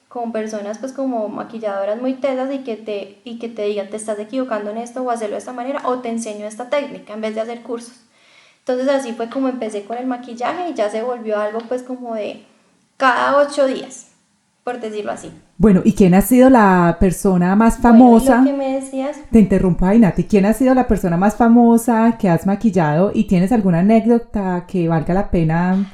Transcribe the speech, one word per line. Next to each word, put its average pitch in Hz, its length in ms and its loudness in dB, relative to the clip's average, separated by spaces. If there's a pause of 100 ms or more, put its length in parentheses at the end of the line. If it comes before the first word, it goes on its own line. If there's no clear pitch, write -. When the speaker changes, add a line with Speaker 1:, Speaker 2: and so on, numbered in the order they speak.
Speaker 1:
con 233 220 -10
personas, 214 460 -8
pues, 262 160 -12
como 247 340 -6
maquilladoras 208 760 -6
muy 262 120 -2
tesas 262 400 -4
y 269 60 -6
que 233 180 -10
te, 202 480 -12
y 233 140 -12
que 233 100 -10
te 220 140 -10
digan, 202 260 -4
"Te 214 80 -10
estás 220 220 -8
equivocando 214 520 -6
en 220 60 -10
esto 240 260 -10
o 254 80 -4
hacerlo 220 240 -6
de 208 40 -8
esta 254 140 -14
manera 254 320 -8
o 254 140 -4
te 240 100 -10
enseño 220 360 -8
esta 240 240 -12
técnica", 208 440 -6
en 214 80 -12
vez 220 140 -6
de 220 60 -4
hacer 233 220 -10
cursos. 233 360 -12 (600)
Entonces 254 300 -4
así 262 240 -2
fue 233 160 -8
como 269 200 -4
empecé 214 340 -8
con 226 140 -10
el 254 100 -8
maquillaje 247 600 -8
y 285 40 -8
ya 220 160 -2
se 220 140 -6
volvió 220 360 -6
algo, 214 280 -6
pues, 254 160 -6
como 247 320 -12
de - 280 -10 (540)
cada 254 400 2
ocho 285 300 2
días, - 440 -10 (520)
por - 160 -8
decirlo 214 320 -10
así. - 200 -14 (260)
Speaker 2:
Bueno, 185 280 4
¿y - 80 4
quién 180 220 6
ha 196 60 6
sido 254 280 6
la 185 500 4
persona 185 560 2
más 226 260 2
Speaker 1:
Bueno, 233 160 8
y - 40 10
lo 254 80 10
Speaker 2:
famosa? 240 360 6
Speaker 1:
que 285 80 2
me 269 260 -4
decías. 269 380 -8 (140)
Speaker 2:
Te 226 80 6
interrumpo, 185 460 2
ay, 202 140 4
Nati, 175 260 4
¿quién 196 200 2
ha 208 80 2
sido 254 220 2
la 247 120 2
persona 180 280 0
más 202 220 0
famosa 233 840 4
que 202 100 0
has 165 160 2
maquillado 190 680 0
y 220 120 0
tienes 185 280 0
alguna 185 260 2
anécdota 208 880 0
que 170 220 -2
valga 165 240 0
la 196 180 -2
pena 180 640 0